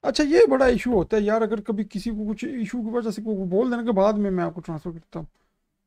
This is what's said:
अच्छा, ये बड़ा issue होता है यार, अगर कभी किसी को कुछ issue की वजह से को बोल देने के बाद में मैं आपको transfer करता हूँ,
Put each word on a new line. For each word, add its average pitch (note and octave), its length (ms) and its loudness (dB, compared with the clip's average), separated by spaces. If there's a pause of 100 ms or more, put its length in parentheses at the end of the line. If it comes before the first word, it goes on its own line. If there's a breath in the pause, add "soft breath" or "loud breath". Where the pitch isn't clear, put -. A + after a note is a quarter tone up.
अच्छा, C#4 200 0
ये E4+ 220 6
बड़ा C4 200 4
issue B3 260 2
होता G#3+ 240 0
है G#3 60 2
यार, G#3+ 200 2
अगर G#3+ 180 -2
कभी G#3 240 -4
किसी G#3 260 -6
को G#3+ 160 -6
कुछ G#3+ 180 -6
issue B3 380 -6
की G#3+ 80 -6
वजह A3+ 200 -2
से G#3 120 -8
को G#3 240 -4
बोल G3+ 240 2
देने A#3+ 140 -2
के A#3+ 80 0
बाद G3+ 220 4
में G#3 160 0
मैं F3+ 140 0
आपको E3 160 -6
transfer E3 300 -8
करता E3 280 -14
हूँ, D#3 100 -10 (580)